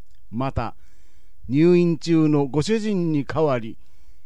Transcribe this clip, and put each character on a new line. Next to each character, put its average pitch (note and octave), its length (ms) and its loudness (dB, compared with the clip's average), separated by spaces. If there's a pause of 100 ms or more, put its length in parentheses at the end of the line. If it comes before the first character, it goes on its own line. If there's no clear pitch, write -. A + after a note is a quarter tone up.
(320)
ま B2+ 200 -4
た、 A2+ 240 -4 (720)
入 E3+ 300 6
院 E3+ 220 2
中 D#3+ 280 4
の D3 200 4
ご C#3+ 160 0
主 A3 160 2
人 F#3+ 320 0
に C#3+ 120 2
代 D#3 220 0
わ C3 140 2
り、 A2 180 -8 (480)